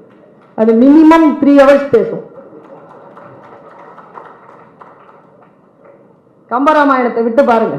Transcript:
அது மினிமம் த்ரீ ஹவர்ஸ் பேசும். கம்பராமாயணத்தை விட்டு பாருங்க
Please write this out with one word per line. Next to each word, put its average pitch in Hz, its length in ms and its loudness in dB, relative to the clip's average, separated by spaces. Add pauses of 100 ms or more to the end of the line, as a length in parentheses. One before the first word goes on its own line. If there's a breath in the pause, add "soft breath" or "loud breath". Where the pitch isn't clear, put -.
(560)
அது 226 180 -2
மினிமம் 302 680 2
த்ரீ - 40 -2
ஹவர்ஸ் 277 440 2
பேசும். - 420 -4 (4000)
கம்பராமாயணத்தை 262 760 -2
விட்டு 240 220 -2
பாருங்க 220 340 -4